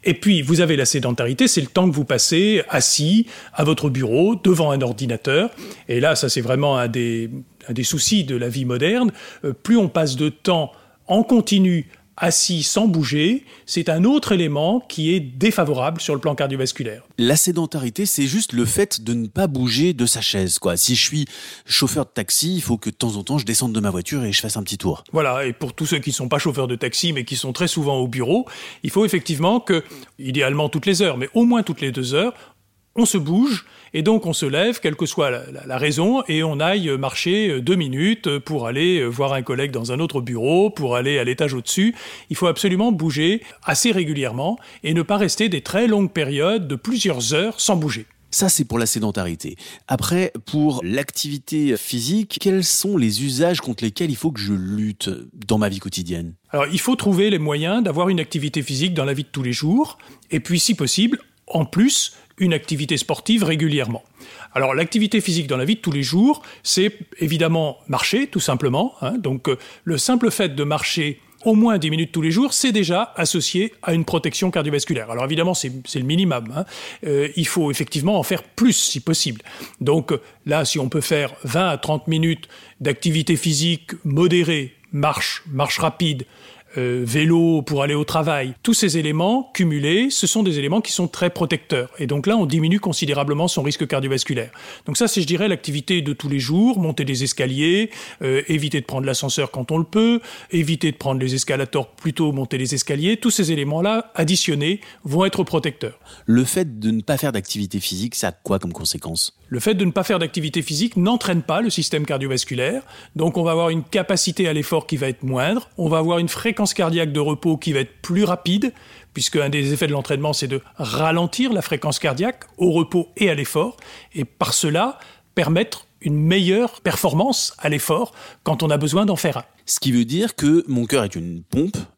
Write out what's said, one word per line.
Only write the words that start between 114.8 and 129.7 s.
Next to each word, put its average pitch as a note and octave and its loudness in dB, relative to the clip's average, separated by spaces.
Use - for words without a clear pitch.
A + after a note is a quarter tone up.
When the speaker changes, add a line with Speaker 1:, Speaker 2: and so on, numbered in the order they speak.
Speaker 1:
qui D#3 -2
va C3+ -2
être B2 -8
moindre. C3+ -2
On E3 0
va D#3+ 2
avoir E3+ 2
une E3+ 0
fréquence A3 -2
cardiaque E3 0
de D3 -2
repos D3+ 0
qui - -4
va C3+ 2
être - -8
plus F#3 2
rapide, F#3 0
puisque - -4
un C#3+ 2
des C#3+ 0
effets D3 0
de D3 0
l'entraînement, C#3+ -2
c'est C#3+ -4
de C3 -4
ralentir D#3+ 0
la F#3 0
fréquence D3+ -2
cardiaque E3 -2
au F3+ 4
repos E3 0
et G3+ 4
à D#3 2
l'effort, D#3 -2
et C#3+ -4
par - -4
cela, F3 0
permettre F3 0
une D3+ 0
meilleure F#3 2
performance F#3 0
à D3+ -2
l'effort D#3 0
quand D#3 0
on D#3 2
a D3 4
besoin D#3 2
d'en G3 2
faire C#3 -2
un. A#2+ -10
Speaker 2:
Ce - -2